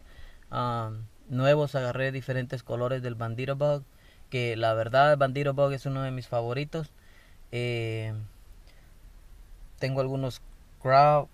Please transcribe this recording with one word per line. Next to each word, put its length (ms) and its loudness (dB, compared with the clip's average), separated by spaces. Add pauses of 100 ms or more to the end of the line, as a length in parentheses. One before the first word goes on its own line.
(500)
am, 540 -4 (260)
nuevos. 460 2
Agarré 360 -2
diferentes 520 -4
colores 400 -4
del 100 -6
bandito 420 -4
bug, 280 0 (480)
que 240 -2
la 180 2
verdad 380 4
el 60 6
bandito 360 0
bug 200 2
es 120 -8
uno 160 -2
de 80 -4
mis 180 -8
favoritos. 640 -4 (600)
Eh, 640 -4 (1600)
tengo 240 -2
algunos 400 -4 (400)
crab 520 6